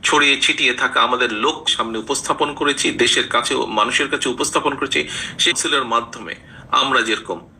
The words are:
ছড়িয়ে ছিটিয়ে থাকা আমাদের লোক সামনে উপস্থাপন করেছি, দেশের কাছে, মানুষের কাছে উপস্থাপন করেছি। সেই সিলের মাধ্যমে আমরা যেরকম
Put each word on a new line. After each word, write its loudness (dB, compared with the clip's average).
ছড়িয়ে 4
ছিটিয়ে 2
থাকা 0
আমাদের 2
লোক -2
সামনে -2
উপস্থাপন -2
করেছি, 0
দেশের 2
কাছে, 0
মানুষের 2
কাছে -2
উপস্থাপন 0
করেছি। -2
সেই 2
সিলের 0
মাধ্যমে -4
আমরা 2
যেরকম -2